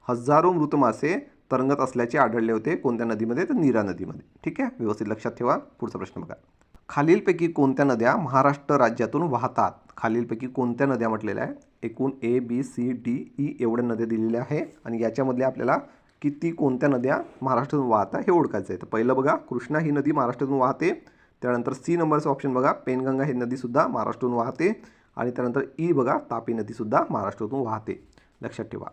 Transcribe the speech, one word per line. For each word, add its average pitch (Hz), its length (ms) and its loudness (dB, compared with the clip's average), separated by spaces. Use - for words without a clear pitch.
हजारो 143 420 4
मृत 156 240 0
मासे 147 560 2
तरंगत 135 280 2
असल्याचे 123 380 0
आढळले 113 340 4
होते. 113 240 0
कोणत्या 117 320 -2
नदीमध्ये? 113 380 -2
तर 302 80 -2
नीरा 127 300 4
नदीमध्ये. 90 380 -6
ठीक 165 160 -4
आहे, 254 80 -2
व्यवस्थित 107 280 -2
लक्षात 110 240 -4
ठेवा. 127 260 0
पुढचा - 400 -10
प्रश्न 92 240 -10
बघा. - 120 -14
खालीलपैकी 170 580 2
कोणत्या 143 380 2
नद्या 123 320 4
महाराष्ट्र 139 580 2
राज्यातून 120 460 2
वाहतात? 120 500 0
खालीलपैकी 120 500 -2
कोणत्या 127 400 0
नद्या 117 220 0
म्हटलेल्या 107 340 -2
आहे? 208 100 -8
एकूण 131 280 -4
ए, 120 160 2
बी, 120 240 -4
सी, 123 280 -4
डी, 120 480 -6
ई 143 200 -2
एवढ्या 120 260 0
नद्या 117 200 -2
दिलेल्या 113 360 -2
आहे 151 440 -4
आणि 113 160 -4
याच्यामधल्या 127 460 0
आपल्याला 127 300 0
किती, 147 300 -2
कोणत्या 143 380 0
नद्या 131 320 0
महाराष्ट्रातून 131 460 0
वाहतात 107 320 2
हे 196 120 2
ओळखायचं 110 420 2
आहे. 90 80 -8
तर - 60 -14
पहिलं 120 280 2
बघा, 135 200 4
कृष्णा 143 440 -4
ही 156 120 0
नदी 143 200 2
महाराष्ट्रातून 135 460 0
वाहते. 135 460 0
त्यानंतर 123 320 0
सी 165 220 -2
नंबरचं 156 340 2
ऑप्शन 139 240 -2
बघा, 131 180 2
पेनगंगा 131 520 -2
ही 143 100 -2
नदीसुद्धा 123 540 0
महाराष्ट्रातून 120 500 -2
वाहते. 151 440 -2
आणि 120 160 -2
त्यानंतर 123 300 -2
ई 170 120 0
बघा, 139 260 2
तापी 117 220 -4
नदीसुद्धा 110 560 -2
महाराष्ट्रातून 110 500 -4
वाहते. 110 480 -6
लक्षात 110 240 -8
ठेवा, - 280 -12